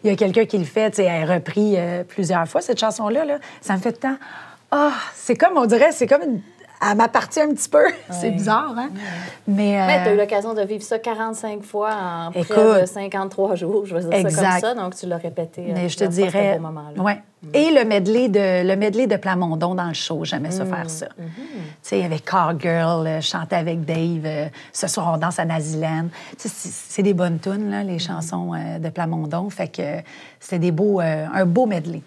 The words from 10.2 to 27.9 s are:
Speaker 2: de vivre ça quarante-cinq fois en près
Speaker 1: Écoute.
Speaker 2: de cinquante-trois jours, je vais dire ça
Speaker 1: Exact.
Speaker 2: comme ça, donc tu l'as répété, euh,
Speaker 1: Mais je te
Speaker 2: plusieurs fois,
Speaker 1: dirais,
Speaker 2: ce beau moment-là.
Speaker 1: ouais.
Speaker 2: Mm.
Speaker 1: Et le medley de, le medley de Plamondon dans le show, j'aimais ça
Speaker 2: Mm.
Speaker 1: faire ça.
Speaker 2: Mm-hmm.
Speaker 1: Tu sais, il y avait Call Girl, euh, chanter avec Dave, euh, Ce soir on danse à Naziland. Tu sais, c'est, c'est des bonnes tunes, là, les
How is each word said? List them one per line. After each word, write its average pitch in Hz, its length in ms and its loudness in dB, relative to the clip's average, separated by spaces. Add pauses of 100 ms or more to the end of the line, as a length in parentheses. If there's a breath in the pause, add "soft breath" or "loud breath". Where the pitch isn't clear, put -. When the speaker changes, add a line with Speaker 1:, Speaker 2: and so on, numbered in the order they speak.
Speaker 2:
de 214 80 -2
vivre 202 220 -4
ça 220 160 -2
quarante-cinq 220 640 -6
fois 208 280 -2
en 175 400 -6
près 180 100 -2
Speaker 1:
Écoute. 214 400 6
Speaker 2:
de 185 40 6
cinquante-trois 196 720 -2
jours, 196 320 0
je 185 80 -8
vais 175 60 0
dire 170 100 -4
ça 202 80 4
Speaker 1:
Exact. 180 320 4
Speaker 2:
comme 180 100 4
ça, 226 140 0
donc 185 200 -6
tu - 120 -12
l'as 175 100 -4
répété, 170 520 -8
euh, - 40 -4
Speaker 1:
Mais 175 160 0
je 165 80 -6
te 202 60 0
Speaker 2:
plusieurs 185 260 2
fois, 185 100 0
Speaker 1:
dirais, 202 140 4
Speaker 2:
ce 165 60 0
beau 165 80 -6
moment-là. 151 340 -8
Speaker 1:
ouais. 202 140 2 (280)
Speaker 2:
Mm. 156 100 -16
Speaker 1:
Et 302 180 4
le 277 140 6
medley 214 440 4
de, 185 380 4
le 190 80 4
medley 214 320 2
de 208 80 2
Plamondon 180 580 -2
dans 180 140 -2
le 160 80 -4
show, 165 280 -6
j'aimais 156 280 -4
ça 185 140 -4
Speaker 2:
Mm. 185 100 -6
Speaker 1:
faire 170 140 -8
ça. 160 180 -8
Speaker 2:
Mm-hmm. - 100 -16
Speaker 1:
Tu 190 460 -14 (180)
sais, - 160 -4
il 190 60 2
y - 20 0
avait 160 140 -2
Call 170 400 0
Girl, 165 480 0
euh, 160 140 -2
chanter 165 340 -4
avec 170 280 -2
Dave, 165 420 -2
euh, 151 200 -4 (260 loud breath)
Ce - 160 -6
soir 170 280 -2
on - 20 -2
danse 165 220 -2
à 170 60 0
Naziland. 160 640 -2 (300 loud breath)
Tu - 100 -10
sais, - 80 -4
c'est, - 160 -10
c'est - 320 -4
des 196 120 4
bonnes 170 240 0
tunes, 202 320 -4
là, 202 120 -4
les 185 140 -4